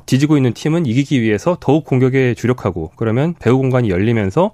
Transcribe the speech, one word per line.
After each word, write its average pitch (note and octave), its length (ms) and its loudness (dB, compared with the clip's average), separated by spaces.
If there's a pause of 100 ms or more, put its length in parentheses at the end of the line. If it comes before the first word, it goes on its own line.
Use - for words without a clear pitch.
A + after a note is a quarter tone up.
뒤지고 D3 320 2
있는 B2+ 160 0
팀은 D#3+ 320 -2
이기기 C3 360 0
위해서 A2 380 0
더욱 D3 260 0
공격에 C3 500 0
주력하고 G2 600 -4
그러면 B2 460 -2
배후 B2 160 2
공간이 B2+ 320 0
열리면서 A2 640 0